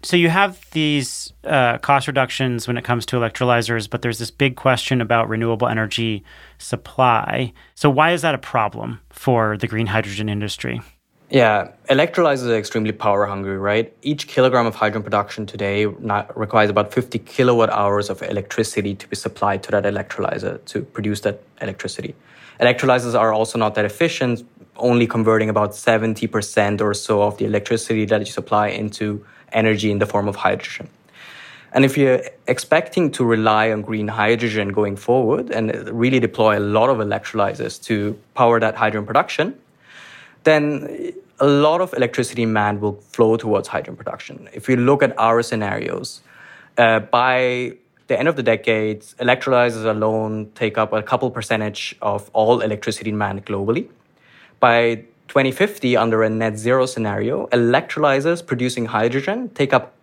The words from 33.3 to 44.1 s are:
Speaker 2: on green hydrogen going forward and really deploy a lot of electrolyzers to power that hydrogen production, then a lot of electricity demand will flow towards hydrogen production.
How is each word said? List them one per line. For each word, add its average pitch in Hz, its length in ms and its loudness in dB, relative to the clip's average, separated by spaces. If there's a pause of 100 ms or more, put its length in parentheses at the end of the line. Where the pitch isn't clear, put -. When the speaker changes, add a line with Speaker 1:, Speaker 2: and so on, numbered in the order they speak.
Speaker 2:
on 107 120 -2
green 107 260 -4
hydrogen 107 600 0
going 101 260 -2
forward 123 560 0
and 110 240 -2 (140)
really 123 320 2
deploy 110 360 2
a 101 40 -2
lot 107 280 2
of 123 100 2
electrolyzers 107 840 -4
to 107 340 -2 (160)
power 117 280 4
that 110 140 0
hydrogen 107 300 -2
production, 151 540 -2 (840)
then 147 680 0 (280)
a 135 80 4
lot 151 340 4
of 180 120 -4
electricity 123 500 -2
demand 104 360 0
will 104 140 -2 (180)
flow 113 240 4
towards 107 320 -2
hydrogen - 300 -8
production. - 560 -14